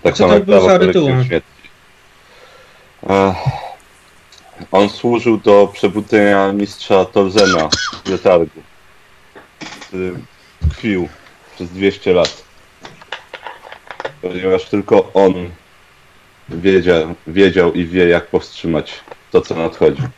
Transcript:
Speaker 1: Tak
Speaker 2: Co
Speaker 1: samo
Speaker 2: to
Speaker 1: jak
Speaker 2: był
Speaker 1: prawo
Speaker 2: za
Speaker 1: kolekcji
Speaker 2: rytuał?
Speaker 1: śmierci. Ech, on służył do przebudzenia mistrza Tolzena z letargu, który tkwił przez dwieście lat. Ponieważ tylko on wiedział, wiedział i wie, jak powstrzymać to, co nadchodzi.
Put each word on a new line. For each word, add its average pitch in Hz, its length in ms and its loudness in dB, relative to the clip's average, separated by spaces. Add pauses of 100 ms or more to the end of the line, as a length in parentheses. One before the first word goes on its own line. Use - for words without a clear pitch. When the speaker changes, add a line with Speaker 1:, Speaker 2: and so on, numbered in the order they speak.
Speaker 1:
Tak 175 100 0
Speaker 2:
Co - 40 -8
Speaker 1:
samo 190 120 4
Speaker 2:
to 175 60 6
Speaker 1:
jak 196 100 2
Speaker 2:
był 202 80 2
Speaker 1:
prawo 190 160 6
Speaker 2:
za 185 100 4
Speaker 1:
kolekcji 185 220 2
Speaker 2:
rytuał? 131 240 0
Speaker 1:
śmierci. 85 220 -4 (1600)
Ech, 98 260 2 (1400)
on 101 180 2
służył 117 480 -2
do 101 360 4
przebudzenia 101 800 0
mistrza 101 520 -2
Tolzena 92 640 0 (360)
z - 40 -8
letargu, 85 520 0 (1300)
który 92 260 -8 (580)
tkwił 92 380 -4 (460)
przez 87 140 -12
dwieście 95 440 -2
lat. 85 300 0 (1800)
Ponieważ 92 440 -4
tylko 101 480 0
on 95 200 4 (1160)
wiedział, 85 680 0 (120)
wiedział 87 460 2
i 87 120 -2
wie, 90 220 2
jak 85 200 2
powstrzymać - 680 -6 (380)
to, - 100 2
co - 140 -8
nadchodzi. 80 460 -2 (160)